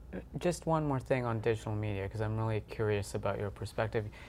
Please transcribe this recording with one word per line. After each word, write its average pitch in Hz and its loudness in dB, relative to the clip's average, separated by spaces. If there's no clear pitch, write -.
uh, 185 -4
just 170 0
one 156 4
more 135 2
thing 127 2
on 117 0
digital 110 2
media, 104 0
'cause 107 -4
I'm 110 0
really 110 2
curious 107 2
about 101 0
your 101 -2
perspective. 107 0